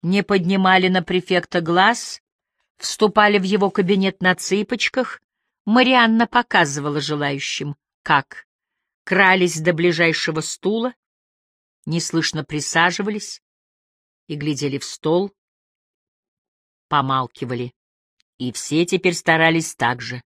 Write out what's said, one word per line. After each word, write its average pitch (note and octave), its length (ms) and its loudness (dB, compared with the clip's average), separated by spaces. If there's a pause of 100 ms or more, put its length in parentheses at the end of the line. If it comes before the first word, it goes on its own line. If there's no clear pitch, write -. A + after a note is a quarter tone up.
Не F#3+ 220 0
поднимали F#3 640 2
на F#3 140 2
префекта F3+ 580 -2
глаз, F#3 600 0 (560)
вступали G#3 600 2
в F#3+ 60 -2
его G3 260 2
кабинет F#3+ 500 0
на F#3 140 2
цыпочках, - 880 -4 (420)
Марианна A#3 640 4
показывала D3+ 760 0
желающим — D3 760 -6 (260)
как. - 440 0 (580)
Крались F#3 560 2
до E3+ 120 0
ближайшего E3 680 0
стула, A3+ 540 -6 (920)
неслышно D#3+ 580 -4
присаживались F3+ 960 -4 (840)
и D#3 80 -10
глядели C#3+ 440 -4
в - 60 -10
стол, F3+ 480 -2 (1600)
помалкивали. B2+ 840 -4 (640)
И B2+ 140 -6
все D3+ 340 -2
теперь F3+ 300 -2
старались E3 600 2
так B2 260 -2
же. B2 200 -12 (100)